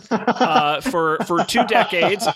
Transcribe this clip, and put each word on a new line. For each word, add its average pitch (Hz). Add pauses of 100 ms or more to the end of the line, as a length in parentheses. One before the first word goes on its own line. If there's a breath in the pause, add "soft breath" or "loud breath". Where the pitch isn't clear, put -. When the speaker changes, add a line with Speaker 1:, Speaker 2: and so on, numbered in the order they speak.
Speaker 1:
<laughs> -
Speaker 2:
uh, 156
for, 160
for 170
two -
decades 185